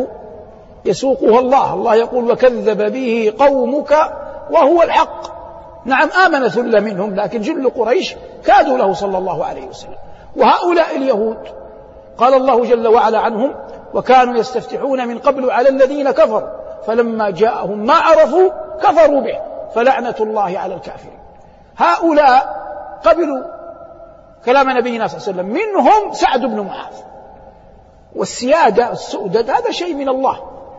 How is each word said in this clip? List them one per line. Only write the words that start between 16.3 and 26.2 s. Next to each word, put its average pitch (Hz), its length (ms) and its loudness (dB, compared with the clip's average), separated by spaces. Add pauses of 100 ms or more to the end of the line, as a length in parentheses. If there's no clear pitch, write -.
فلما 226 440 -2
جاءهم 196 480 -2
ما 233 160 2
عرفوا 320 560 4 (320)
كفروا 294 380 4
به 233 180 -4 (360)
فلعنة 240 460 0
الله 214 380 -2
على 190 160 -8
الكافرين". - 440 -16 (580)
هؤلاء 294 920 2 (360)
قبلوا 311 400 2 (1000)
كلام 269 340 2
نبينا 233 280 -2
صلى 170 120 -8
الله 165 100 -10
عليه 185 240 -4
وسلم، 415 200 -2
منهم 381 400 2
سعد - 280 0